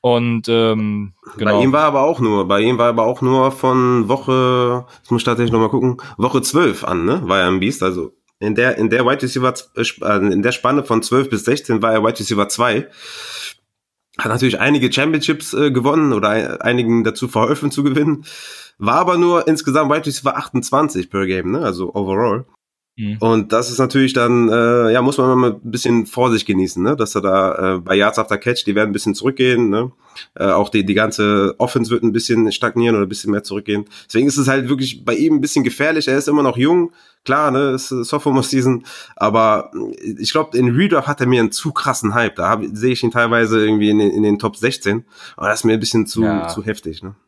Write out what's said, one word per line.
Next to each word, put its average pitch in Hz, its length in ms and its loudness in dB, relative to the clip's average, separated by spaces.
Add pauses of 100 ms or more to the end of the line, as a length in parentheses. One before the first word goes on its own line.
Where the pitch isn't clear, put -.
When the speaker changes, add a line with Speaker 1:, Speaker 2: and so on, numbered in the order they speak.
Speaker 1:
Und, 120 480 0
ähm, 107 640 0 (240)
genau. 104 200 2
Speaker 2:
Bei 127 60 4
ihm 135 80 4
war 151 120 4
aber 139 180 2
auch 151 180 0
nur, 104 260 2
bei 101 140 2
ihm 117 180 2
war 120 120 2
aber 113 160 0
auch 123 160 -2
nur 131 320 2
von 127 560 2
Woche, 127 760 0 (160)
das - 100 -6
muss 117 100 2
ich - 40 -8
tatsächlich 120 280 0
noch 113 80 4
mal 110 80 2
gucken, 127 260 0 (220)
Woche 127 240 0
zwölf 143 420 0
an, 87 220 -2
ne, 151 180 0
war 95 160 0
er 90 80 2
ein 92 140 0
Biest. 104 220 -2
Also 90 280 -4 (260)
in 104 160 -2
der, 120 240 2
in 110 120 0
der 120 160 2
Wide 139 160 0
Receiver 127 340 -2
z-, - 220 -16
äh, 117 100 -2
Sp-, - 160 -8
äh, 104 140 2
in 98 260 2
der 120 80 2
Spanne 135 320 -2
von 113 200 0
zwölf 135 260 0
bis 107 160 -4
sechzehn 117 360 0
war 113 120 2
er 110 100 2
Wide 113 160 -2
Receiver 101 300 -2
zwei. 120 380 -2 (1300)
Hat 110 140 -4
natürlich 117 280 0
einige 127 320 2
Championships, 151 640 -2
äh, 143 180 2
gewonnen 143 400 2
oder 104 180 0
ei-, 107 300 -2
einigen 117 460 2
dazu 110 240 -2
verholfen 139 420 0
zu 143 120 -2
gewinnen. 147 420 0 (540)
War 110 160 0
aber 175 220 2
nur 175 300 2
insgesamt 151 420 0
Wide 156 160 0
Receiver 135 300 -4
achtundzwanzig 135 760 -2
per 98 180 -2
Game, 92 240 -2
ne, 139 80 -2
also 92 360 -4
overall. 101 480 -2 (520)
Speaker 1:
Mhm. 107 260 -6
Speaker 2:
Und 113 320 2
das 120 180 0
ist 120 80 -4
natürlich 131 340 2
dann, 120 360 2
äh, 117 420 4
ja, 123 100 2
muss 135 160 0
man 127 220 2
mal 123 140 2
ein 117 180 -12
bisschen 120 340 0
Vorsicht 120 400 0
genießen, 92 380 0
ne? 135 120 0
Dass 110 200 -4
er 98 60 0
da, 95 540 0
äh, 92 40 -4
bei 92 160 0
Yards 104 240 2
after 107 180 -2
Catch, - 280 -4
die 101 100 -2
werden 107 160 2
ein - 20 -4
bisschen 101 220 -2
zurückgehen, 123 560 2
ne? 117 200 -2 (440)
Äh, - 100 -4
auch 98 240 2
die, 101 160 0
die 101 80 0
ganze 104 640 2
Offense 113 320 -2
wird 117 140 0
ein 113 100 2
bisschen 113 380 2
stagnieren 117 440 0
oder 101 120 0
ein - 20 -10
bisschen 107 220 -6
mehr 101 100 0
zurückgehen. 104 440 -4 (200)
Deswegen 123 220 2
ist 135 100 0
es 131 100 2
halt 131 220 0
wirklich 131 360 -4
bei 117 100 0
ihm 156 180 2
ein 139 80 2
bisschen 143 220 0
gefährlich. 156 440 -2
Er 131 120 2
ist 131 80 -4
immer 147 160 2
noch 123 120 2
jung, 170 360 2 (340)
klar, 147 240 0
ne? 135 220 2
Ist, 131 200 -6
äh, 123 120 -4
Sophomore-Season, 131 840 0 (300)
aber 110 560 2 (480)
ich 113 120 -4
glaub, 156 220 -2
in 123 220 2
Redraft 165 320 2
hat 147 120 -4
er 127 60 0
mir 123 160 4
einen 107 100 2
zu - 200 -6
krassen 113 420 -2
Hype. 117 220 0
Da 87 120 -2
hab, 107 140 0 (120)
sehe 113 180 0
ich 120 100 -2
ihn 120 80 0
teilweise 113 560 2
irgendwie 107 240 2
in 107 80 4
den, 101 140 4
in 101 100 -2
den 104 160 2
Top 104 180 -4
sechzehn. 113 480 -2 (320)
Aber 95 120 -6
das 107 140 0
ist - 20 -8
mir 110 100 4
ein 110 60 0
bisschen 110 260 -2
zu, 113 160 -6
Speaker 1:
Ja. 104 260 -2
Speaker 2:
zu 98 160 -8
heftig, 101 380 -10
ne? 98 140 -16 (120)